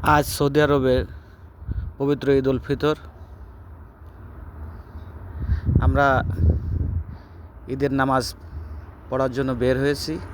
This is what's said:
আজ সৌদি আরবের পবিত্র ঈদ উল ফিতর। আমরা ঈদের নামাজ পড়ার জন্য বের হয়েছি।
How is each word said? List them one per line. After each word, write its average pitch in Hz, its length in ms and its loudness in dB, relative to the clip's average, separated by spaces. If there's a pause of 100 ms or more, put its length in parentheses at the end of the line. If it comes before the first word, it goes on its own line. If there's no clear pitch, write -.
আজ 151 240 4
সৌদি 143 360 2
আরবের 131 400 4 (960)
পবিত্র 139 320 0
ঈদ 135 180 4
উল 131 100 2
ফিতর। 147 380 -2 (2750)
আমরা 135 260 6 (1600)
ঈদের 135 240 0
নামাজ 135 320 2 (880)
পড়ার 131 220 0
জন্য 131 200 -2
বের 123 260 2
হয়েছি। 143 360 -2 (200)